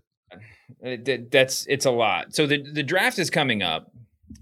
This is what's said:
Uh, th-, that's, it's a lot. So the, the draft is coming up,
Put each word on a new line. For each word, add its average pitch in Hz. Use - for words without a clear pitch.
Uh, 117
th-, 120
that's, 135
it's 139
a 135
lot. 110
So 151
the, 143
the 147
draft 202
is 160
coming 127
up, 82